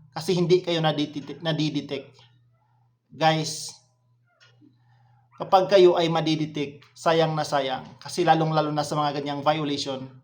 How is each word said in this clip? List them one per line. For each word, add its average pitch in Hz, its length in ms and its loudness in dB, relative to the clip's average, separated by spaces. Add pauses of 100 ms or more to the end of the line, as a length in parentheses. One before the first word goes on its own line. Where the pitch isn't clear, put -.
(100)
Kasi 170 240 -2
hindi 175 240 4
kayo 170 240 -2
nadidetect, 147 560 -2
nadidetect. 147 720 -4 (1000)
Guys, - 640 -2 (1600)
kapag 190 320 2
kayo 180 240 8
ay 170 160 2
madidetect, 151 720 -4 (160)
sayang 165 360 2
na 151 120 -4
sayang. 131 400 -4 (160)
Kasi 165 240 -4
lalong-lalo 156 480 2
na 151 80 -2
sa 151 160 -4
mga 147 240 -2
ganyang 143 200 -6
violation 143 640 -2 (180)